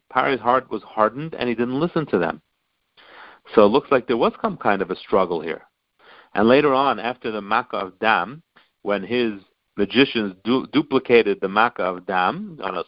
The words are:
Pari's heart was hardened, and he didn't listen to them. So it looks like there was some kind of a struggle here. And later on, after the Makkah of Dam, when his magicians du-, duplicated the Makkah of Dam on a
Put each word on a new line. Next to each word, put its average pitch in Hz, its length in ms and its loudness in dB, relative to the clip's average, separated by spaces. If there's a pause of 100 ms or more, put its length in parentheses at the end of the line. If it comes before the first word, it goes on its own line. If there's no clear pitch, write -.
Pari's 135 300 0
heart 123 320 0
was 110 100 -6
hardened, 120 540 -2
and 123 120 -4
he 120 60 -2
didn't 120 260 -2
listen 165 280 -2
to 107 100 0
them. 80 240 -2 (1120)
So 110 100 6
it 101 60 6
looks 139 220 0
like 127 160 0
there 120 100 0
was 175 240 0
some 190 160 -6
kind 101 240 -2
of 87 80 -4
a 92 60 -4
struggle 87 440 0
here. 78 280 -10 (680)
And 104 140 2
later 139 260 4
on, 131 260 0
after 120 300 -8
the 107 120 -6
Makkah 113 360 -4
of 95 220 -8
Dam, 110 420 0 (400)
when 98 220 -2
his 117 300 -2 (440)
magicians 104 640 0
du-, - 300 -2
duplicated 120 680 2
the 98 60 -4
Makkah 104 360 0
of 90 240 -6
Dam 135 560 -2
on 95 120 -8
a 85 120 -6